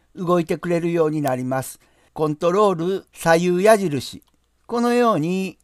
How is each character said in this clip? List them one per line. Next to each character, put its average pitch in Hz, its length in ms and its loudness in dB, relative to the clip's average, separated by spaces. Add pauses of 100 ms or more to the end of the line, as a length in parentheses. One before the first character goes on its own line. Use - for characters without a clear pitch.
(140)
動 175 260 0
い 165 60 -2
て 180 100 -4
く 175 140 -6
れ 170 100 0
る 170 120 -2
よ 165 140 2
う 156 40 -2
に 151 100 -4
な 131 160 -2
り 127 80 -6
ま 131 180 -4
す。 - 160 -16 (360)
コ 156 140 -2
ン 151 80 -4
ト 170 160 0
ロ 202 180 4
ー 185 40 0
ル 175 380 -4
左 170 380 2
右 180 120 0
矢 220 140 6
印。 151 460 -4 (440)
こ 233 140 -4
の 240 140 0
よ 240 200 4
う 165 40 0
に 185 460 -4